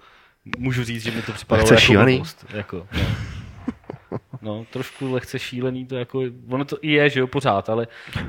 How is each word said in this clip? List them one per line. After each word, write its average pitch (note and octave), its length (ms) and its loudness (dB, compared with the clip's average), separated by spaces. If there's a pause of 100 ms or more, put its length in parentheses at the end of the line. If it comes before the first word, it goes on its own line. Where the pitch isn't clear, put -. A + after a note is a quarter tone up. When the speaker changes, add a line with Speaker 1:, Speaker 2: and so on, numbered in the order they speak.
(580)
Speaker 1:
můžu B2 260 -2
říct, A#2 180 -8
že A#2 80 -6
mi A2+ 120 -6
to A2+ 100 -10
připadalo G#2+ 300 0
Speaker 2:
Lehce A2 120 8
Speaker 1:
jako A2+ 120 10
Speaker 2:
šílený. A#2+ 300 6
Speaker 1:
blbost, D3+ 380 -10
jako, G2 380 -10
no. - 140 -2 (1400)
No, G#2+ 300 -8
trošku C3 400 -8
lehce B2+ 260 -4
šílený B2+ 480 -6
to C3 100 -8
jako, B2+ 260 -6 (280)
ono C3+ 140 -2
to C#3+ 180 -8
i D#3 100 -2
je, D3 180 6
že C3 100 0
jo, B2+ 60 2
pořád, B2 440 0
ale, A2+ 160 -2 (420)